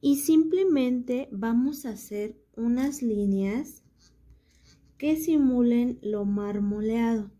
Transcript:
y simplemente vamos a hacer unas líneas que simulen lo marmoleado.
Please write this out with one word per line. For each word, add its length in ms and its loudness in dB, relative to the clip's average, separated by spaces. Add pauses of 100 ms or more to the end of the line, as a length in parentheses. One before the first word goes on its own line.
y 160 2
simplemente 1120 2
vamos 540 -2
a 60 -6
hacer 440 -8 (220)
unas 460 -2
líneas 800 -2 (1120)
que 200 0
simulen 840 2
lo 240 -4
marmoleado. 1160 -2